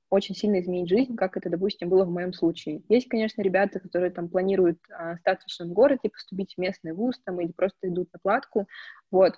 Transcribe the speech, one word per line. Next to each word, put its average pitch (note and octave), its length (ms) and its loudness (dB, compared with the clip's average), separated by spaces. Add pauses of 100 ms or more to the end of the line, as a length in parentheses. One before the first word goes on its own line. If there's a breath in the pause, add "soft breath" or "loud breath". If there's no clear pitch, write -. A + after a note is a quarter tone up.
(120)
очень G3 240 2
сильно G3+ 260 0
изменить F3+ 280 -2
жизнь, A#3+ 280 2
как F#3+ 200 -2
это, F#3 120 -6
допустим, F3 400 -4
было F#3 160 4
в E3+ 60 -4
моём F3 220 -4
случае. E3 560 -2
Есть, B3 200 2
конечно, A3 340 -2
ребята, F#3+ 380 0
которые F3+ 300 -2
там F3 180 -8
планируют, F#3 500 2 (120)
а, E3+ 220 -10
остаться F#3+ 340 -2
в - 60 -12
своём F3 200 -10
городе, B3 380 4
поступить - 440 -10
в F3+ 60 -6
местный F3+ 320 -6
вуз A#3+ 320 -4
там, F3+ 160 -6
или E3+ 120 -4
просто F#3+ 360 -4
идут F3 240 -4
на - 60 -20
платку, G#3 480 -2 (440 loud breath)
вот, F#3+ 260 6